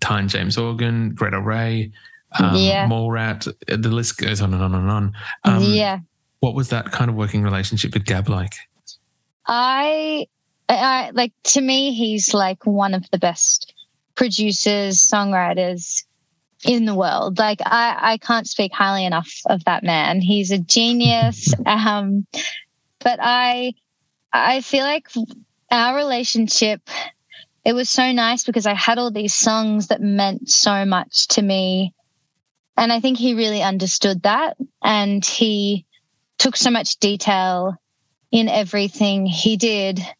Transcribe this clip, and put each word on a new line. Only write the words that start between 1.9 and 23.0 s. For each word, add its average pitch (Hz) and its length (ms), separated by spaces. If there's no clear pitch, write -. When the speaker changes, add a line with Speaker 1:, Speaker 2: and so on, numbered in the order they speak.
Speaker 1:
um, 190 180
Speaker 2:
Yeah. 190 320
Speaker 1:
Mallrat, 113 580
the 110 240
list 117 260
goes 107 240
on 95 140
and 92 80
on 92 120
and 92 160
on. 104 220
Um, 196 200
Speaker 2:
Yeah. 208 340
Speaker 1:
what 120 160
was 135 160
that 117 220
kind 120 180
of 110 60
working 104 260
relationship 98 500
with 101 140
Gab 98 240
like? 95 240
Speaker 2:
I, 294 800
I, 254 420
like, 240 200
to - 160
me, 269 320
he's, 220 400
like, 190 320
one 202 300
of 185 160
the 190 80
best - 560
producers, 202 840
songwriters 180 1040
in 233 220
the 208 80
world. 185 440
Like, 214 280
I, 233 300
I 220 60
can't 226 300
speak 196 240
highly 196 320
enough 170 260
of 180 180
that 175 180
man. 165 400
He's 196 280
a 196 80
genius. 233 1000
Speaker 1:
<laughs> 240 60
Speaker 2:
Um, 208 600